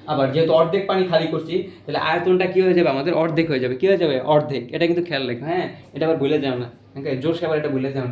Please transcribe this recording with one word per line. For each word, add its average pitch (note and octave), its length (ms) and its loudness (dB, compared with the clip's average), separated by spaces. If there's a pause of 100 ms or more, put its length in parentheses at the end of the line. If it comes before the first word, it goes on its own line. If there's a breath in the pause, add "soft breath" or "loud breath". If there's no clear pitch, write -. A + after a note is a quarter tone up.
(120)
আবার C3+ 220 2
যেহেতু D#3+ 260 2
অর্ধেক E3 300 2
পানি F#3+ 220 2
খালি D#3+ 220 2
করছি, D#3 220 -4 (280 loud breath)
তাহলে C#3+ 160 -4 (100)
আয়তনটা F3+ 440 2
কি F3+ 120 2
হয়ে F#3 120 4
যাবে? D#3+ 180 4
আমাদের C#3+ 180 -2 (100)
অর্ধেক E3 280 0
হয়ে B2+ 120 0
যাবে। B2+ 160 -2
কি F#3 100 0
হয়ে F#3+ 140 4
যাবে? D3 120 2 (200)
অর্ধেক। C#3+ 280 0 (120)
এটা D#3+ 140 0
কিন্তু E3+ 180 0
খেয়াল C#3 220 -4
রেখো, B2 220 -6
হ্যাঁ? F3 160 -2 (280 loud breath)
এটা C#3+ 120 -4
আবার D#3+ 140 2
ভুলে D3 220 2
যাও C3 200 -2
না। A#2+ 40 -8 (300)
ওকে? C#3+ 140 -6 (120)
জোরসে E3 240 -2
আবার D#3 140 0
এটা D3 140 -2
ভুলে C3 200 -2
যাও B2+ 160 -4